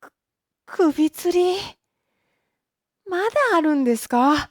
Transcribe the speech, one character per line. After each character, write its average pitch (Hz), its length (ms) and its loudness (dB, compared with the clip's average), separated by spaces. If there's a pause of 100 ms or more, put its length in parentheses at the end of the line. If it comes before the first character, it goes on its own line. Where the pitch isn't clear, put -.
く-、 - 80 -20 (560)
首 311 440 0
吊 - 220 -6
り？ 359 240 2 (1500)
ま 359 100 -6 (100)
だ 480 280 0
あ 339 40 4
る 302 140 2
ん 277 100 0
で 240 120 0
す - 120 -10
か？ 277 420 0